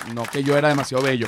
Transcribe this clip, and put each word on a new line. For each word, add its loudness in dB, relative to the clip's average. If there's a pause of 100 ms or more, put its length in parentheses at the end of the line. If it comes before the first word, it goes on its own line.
(140)
no -6
que -4
yo 2
era 4
demasiado 0
bello, 0